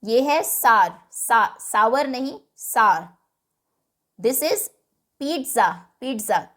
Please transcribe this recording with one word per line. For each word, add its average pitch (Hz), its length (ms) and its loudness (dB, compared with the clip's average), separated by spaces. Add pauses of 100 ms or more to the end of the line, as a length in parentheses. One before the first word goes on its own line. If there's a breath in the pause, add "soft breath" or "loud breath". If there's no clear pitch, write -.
ये 226 180 2
है 294 220 2
सार, 208 680 2
सा-, - 480 0
सावर 233 480 0
नहीं, 269 320 -8 (160)
सार। 190 600 0 (1040)
This 262 220 0
is 330 260 -2 (540)
pizza, 262 500 -2 (260)
पिज़्ज़ा। 214 580 -4